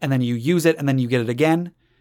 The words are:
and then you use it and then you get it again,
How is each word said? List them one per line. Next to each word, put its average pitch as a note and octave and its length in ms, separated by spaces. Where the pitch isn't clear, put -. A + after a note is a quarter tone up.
and C#3+ 100
then C3 100
you A#2+ 140
use D#3 300
it E3 120
and C#3+ 100
then C3+ 120
you B2 80
get B2 140
it A2+ 80
again, D#3+ 420